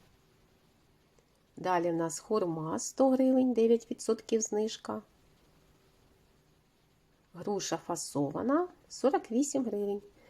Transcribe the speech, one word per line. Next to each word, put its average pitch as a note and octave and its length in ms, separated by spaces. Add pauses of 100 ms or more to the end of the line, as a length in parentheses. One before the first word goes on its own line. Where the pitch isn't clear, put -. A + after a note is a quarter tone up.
(1600)
Далі F3 340
в E3 40
нас E3 240
хурма E3+ 600
сто C4 320
гривень, C4 420
дев'ять A3+ 380
відсотків - 500
знижка. G#3+ 640 (2250)
Груша F3 420
фасована F3+ 920 (200)
сорок - 420
вісім C4 340
гривень. G3+ 380 (280)